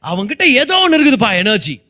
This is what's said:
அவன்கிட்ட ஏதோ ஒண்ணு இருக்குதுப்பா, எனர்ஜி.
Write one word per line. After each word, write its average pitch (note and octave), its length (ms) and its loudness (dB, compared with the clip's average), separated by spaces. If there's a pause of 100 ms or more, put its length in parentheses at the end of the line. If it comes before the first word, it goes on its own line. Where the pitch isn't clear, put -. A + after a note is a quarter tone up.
அவன்கிட்ட G3 400 -6
ஏதோ D#4+ 440 2
ஒண்ணு D#4+ 140 2
இருக்குதுப்பா, A#3 360 2
எனர்ஜி. F3 520 -4